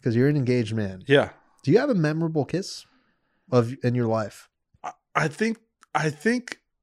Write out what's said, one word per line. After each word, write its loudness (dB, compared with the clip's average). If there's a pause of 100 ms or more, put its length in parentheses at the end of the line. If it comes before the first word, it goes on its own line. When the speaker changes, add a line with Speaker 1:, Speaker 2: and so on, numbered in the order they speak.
Speaker 1:
'cause 0
you're 4
an 2
engaged 0
man. -4
Speaker 2:
Yeah. 4 (340)
Speaker 1:
Do 4
you 8
have 0
a 2
memorable 0
kiss -8 (680)
of, 2
in 0
your 0
life? -4 (360)
Speaker 2:
I, -10 (240)
I 0
think, -2 (380)
I 0
think -2 (220)